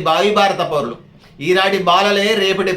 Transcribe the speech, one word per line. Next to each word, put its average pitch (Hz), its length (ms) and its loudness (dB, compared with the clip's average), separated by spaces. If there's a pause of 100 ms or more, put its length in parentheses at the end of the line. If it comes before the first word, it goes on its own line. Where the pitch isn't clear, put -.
భావి 175 300 2
భారత 196 240 0 (100)
పౌరులు, 139 240 -4 (500)
ఈనాటి 190 320 2 (120)
బాలలే 202 360 2 (160)
రేపటి 190 340 -2